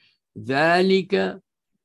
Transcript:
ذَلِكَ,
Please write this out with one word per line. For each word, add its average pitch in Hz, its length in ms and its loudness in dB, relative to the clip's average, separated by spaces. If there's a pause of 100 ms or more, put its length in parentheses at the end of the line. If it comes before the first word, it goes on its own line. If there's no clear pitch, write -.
(380)
ذَلِكَ, 185 1040 0 (440)